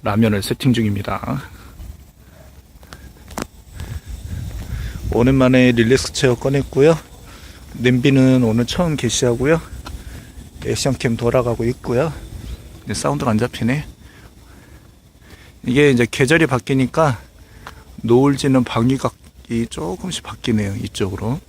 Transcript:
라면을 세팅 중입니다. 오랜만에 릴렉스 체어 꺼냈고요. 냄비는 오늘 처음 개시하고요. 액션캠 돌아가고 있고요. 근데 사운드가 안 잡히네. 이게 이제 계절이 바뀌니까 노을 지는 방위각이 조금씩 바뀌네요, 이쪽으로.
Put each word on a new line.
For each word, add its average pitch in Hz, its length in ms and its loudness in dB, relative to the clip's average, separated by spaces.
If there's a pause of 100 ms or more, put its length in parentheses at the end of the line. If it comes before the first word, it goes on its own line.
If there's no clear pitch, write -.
라면을 107 400 2
세팅 123 320 0
중입니다. 104 680 -2 (3750)
오랜만에 127 600 4
릴렉스 117 420 2
체어 123 220 2
꺼냈고요. 139 600 2 (760)
냄비는 127 720 4
오늘 117 220 2
처음 165 300 -2
개시하고요. 127 680 0 (1040)
액션캠 120 500 -2
돌아가고 120 500 0
있고요. 127 460 -2 (680)
근데 - 140 -8
사운드가 139 380 -2
안 107 60 2
잡히네. 123 480 -2 (1800)
이게 139 260 4
이제 120 180 4
계절이 156 380 2
바뀌니까 135 720 0 (800)
노을 131 400 4
지는 131 260 2
방위각이 117 1040 -2
조금씩 175 540 -8
바뀌네요, 107 540 -4
이쪽으로. 107 720 -6